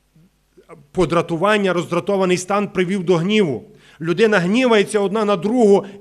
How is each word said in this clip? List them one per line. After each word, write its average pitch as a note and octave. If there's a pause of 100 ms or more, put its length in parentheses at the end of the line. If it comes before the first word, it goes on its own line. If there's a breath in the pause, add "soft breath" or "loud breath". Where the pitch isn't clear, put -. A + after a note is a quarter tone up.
(920)
Подратування, F3+
роздратований F3+
стан G3+
привів F#3
до F3
гніву. E3+ (360 loud breath)
Людина G3+
гнівається G#3
одна G3+
на G#3
другу G#3 (140 loud breath)